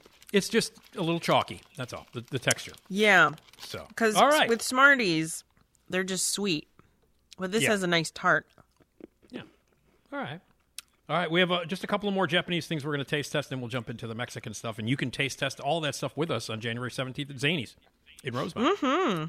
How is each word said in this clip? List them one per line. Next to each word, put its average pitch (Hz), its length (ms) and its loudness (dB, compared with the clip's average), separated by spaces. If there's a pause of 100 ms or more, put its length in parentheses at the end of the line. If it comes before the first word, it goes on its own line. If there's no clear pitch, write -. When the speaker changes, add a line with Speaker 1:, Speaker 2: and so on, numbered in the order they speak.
(320)
Speaker 1:
it's 196 160 2
just - 240 2 (240)
a 156 40 -8
little 165 180 0
chalky. 120 440 2 (140)
That's 127 160 -10
all. 82 200 -12
The, 123 80 -8 (100)
the 135 80 -4
texture. - 360 -2 (140)
Speaker 2:
Yeah. 190 420 6 (280)
Speaker 1:
So, - 380 -12
Speaker 2:
'Cause 220 180 2
Speaker 1:
all 214 140 8
right. 294 200 6
Speaker 2:
with 226 140 2
Smarties, 240 800 4 (460)
they're 185 160 -2
just 185 260 -2
sweet. 196 380 -2 (680)
But 185 120 -6
this 226 140 2
Speaker 1:
Yeah. 240 60 4
Speaker 2:
has 202 120 2
a 180 60 0
nice 170 240 2
tart. 170 340 0 (840)
Speaker 1:
Yeah. 240 100 -12 (720)
All 285 80 -8
right. 165 200 -8 (680)
All 147 80 0
right, 170 140 0
we 170 100 4
have, 175 100 4
uh, 175 140 0
just 180 180 -6
a - 60 -6
couple 202 200 0
of 196 60 0
more 190 140 2
Japanese 175 400 0
things 151 160 -4
we're 151 80 -2
gonna 139 120 -2
taste 147 280 -4
test, 147 180 -2
then 131 100 -4
we'll 123 80 -6
jump 120 220 -6
into 120 160 -10
the 113 80 -8
Mexican 117 400 -8
stuff, 113 240 -8
and 110 100 -2
you 135 80 4
can 135 140 -2
taste 135 300 -2
test 139 180 -2
all 143 220 -2
that 147 160 -4
stuff - 200 -6
with 160 140 -2
us 117 180 -2
on 110 120 -6
January 120 300 -4
seventeenth 139 400 -8
at 139 100 -12
Zanies 143 360 -2 (460)
in 123 120 -6
Rosemont. 214 460 0
Speaker 2:
Mm-hmm. 269 480 0